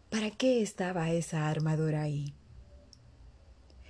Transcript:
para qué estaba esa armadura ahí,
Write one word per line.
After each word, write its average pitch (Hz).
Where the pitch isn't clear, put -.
para 214
qué 254
estaba 180
esa 160
armadura 156
ahí, 143